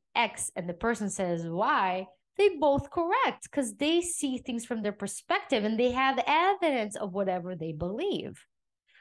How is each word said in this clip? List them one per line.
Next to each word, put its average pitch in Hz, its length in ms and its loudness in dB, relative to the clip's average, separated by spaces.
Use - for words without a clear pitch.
X - 400 0
and 175 140 -6
the 175 60 -4
person 214 360 -2
says 175 380 -2
Y, 190 580 0
they 403 140 6
both 285 400 2
correct, 359 600 0
'cause 233 260 -2
they 320 240 2
see 269 380 -2
things 233 260 -6
from 226 180 -4
their 208 100 -2
perspective 214 720 -2
and 220 140 0
they 247 140 4
have 262 340 2
evidence 311 680 2
of 180 200 -4
whatever 185 420 -2
they 160 160 -6
believe. 196 760 -4